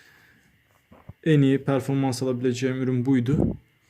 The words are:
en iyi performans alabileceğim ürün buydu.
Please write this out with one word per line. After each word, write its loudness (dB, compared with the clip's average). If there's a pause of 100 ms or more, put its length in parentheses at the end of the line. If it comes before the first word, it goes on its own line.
(1200)
en 4
iyi 2
performans -2
alabileceğim -2
ürün -2
buydu. 0 (320)